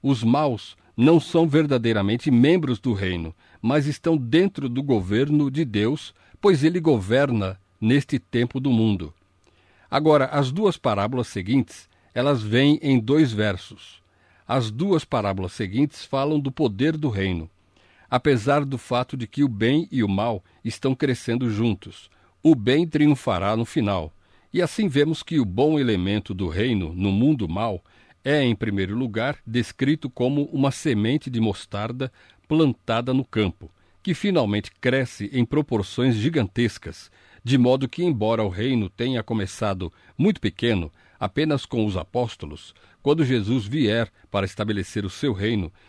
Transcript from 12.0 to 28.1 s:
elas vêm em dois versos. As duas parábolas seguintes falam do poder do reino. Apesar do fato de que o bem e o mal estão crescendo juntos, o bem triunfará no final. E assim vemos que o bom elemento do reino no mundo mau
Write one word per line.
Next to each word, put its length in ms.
elas 280
vêm 400
em 180
dois 340
versos. 680
As 240
duas 320
parábolas 480
seguintes 540
falam 340
do 120
poder 440
do 140
reino. 400
Apesar 520
do 120
fato 380
de 100
que 160
o 60
bem 420
e 140
o 60
mal 340
estão 280
crescendo 560
juntos, 600
o 100
bem 320
triunfará 680
no 80
final. 480
E 80
assim 280
vemos 340
que 160
o 60
bom 340
elemento 540
do 160
reino 440
no 160
mundo 380
mau 340